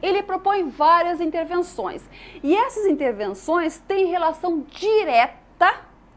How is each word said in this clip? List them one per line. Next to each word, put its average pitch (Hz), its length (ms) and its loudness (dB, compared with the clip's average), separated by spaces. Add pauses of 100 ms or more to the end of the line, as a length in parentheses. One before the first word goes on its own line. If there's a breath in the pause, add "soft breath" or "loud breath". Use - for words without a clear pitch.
ele 392 220 0
propõe 381 440 -2
várias 330 540 2
intervenções. 330 880 -4 (320 loud breath)
E 294 140 2
essas 440 320 0
intervenções 285 880 -2 (100)
têm 381 200 0
relação 339 540 -2
direta 349 1300 0 (300)